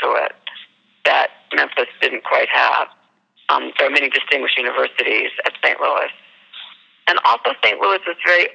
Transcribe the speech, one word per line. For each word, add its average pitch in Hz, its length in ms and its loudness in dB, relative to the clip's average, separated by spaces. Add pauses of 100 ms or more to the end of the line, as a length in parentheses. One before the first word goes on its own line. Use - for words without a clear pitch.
to 123 100 0 (120)
it - 80 -6 (720)
that 139 240 2 (260)
Memphis 139 320 0 (140)
didn't 110 220 -2
quite 127 260 0
have. - 380 2 (640)
Um, 131 300 0
there 139 80 4
are 127 40 0
many 139 180 2
distinguished 131 500 0
universities 123 720 -2 (140)
at - 80 -2 (120)
Saint - 160 0
Louis. - 300 0 (960)
And 175 180 2
also 220 260 2 (120)
Saint 214 180 2
Louis 196 260 2
is 170 80 -4 (100)
very 180 300 4